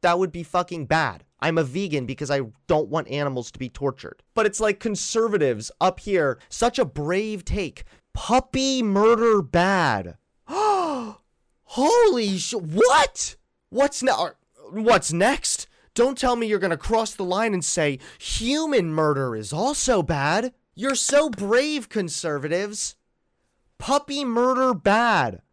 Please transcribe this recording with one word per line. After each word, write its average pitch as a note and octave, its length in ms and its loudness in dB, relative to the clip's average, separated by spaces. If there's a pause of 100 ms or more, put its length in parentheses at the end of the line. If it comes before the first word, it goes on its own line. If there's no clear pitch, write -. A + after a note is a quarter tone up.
that F3 180 2
would F#3 120 0
be C#3+ 120 -10
fucking F3 420 -4
bad. C#3 380 -2 (180)
I'm D#3+ 160 0
a D#3+ 60 2
vegan D3 420 -4
because C#3 260 -6
I C#3 100 0 (260)
don't D#3 200 2
want D3+ 220 -4
animals C3+ 420 -4
to - 80 -18
be B2+ 100 -8
tortured. - 540 -8 (100)
But A3 120 2
it's G3+ 140 -2
like G#3 200 0
conservatives G3 920 0 (120)
up F#3 180 2
here, D#3+ 480 0
such - 320 -2
a A3+ 60 4
brave F3+ 580 -4
take. - 400 -6 (300)
Puppy C4 680 0
murder A3 600 4
bad. D3+ 760 0 (140)
<gasps> - 160 -20
Holy D4+ 1900 0
sh-, - 160 -6
what? A#3+ 840 2 (340)
What's C#4 320 0
ne-, B3+ 100 2 (600)
what's G#3+ 400 2
next? G3+ 560 0 (260)
Don't B3+ 240 2
tell B3 180 2
me A#3 120 -2
you're G#3 100 0
gonna E3+ 200 -2
cross A3 360 0
the G3 120 -6
line G3+ 280 0
and F3 120 -4
say, D3 340 0 (180)
"Human B3+ 760 -2
murder C#3 420 0
is G#2+ 160 -8
also A3 500 0
bad." D#3+ 520 0 (240)
You're C4 180 -2
so D4 340 2
brave, A#3+ 580 0
conservatives. E3+ 1080 -4 (840)
Puppy C#4+ 480 -2
murder B3+ 480 2
bad. G3 680 2 (100)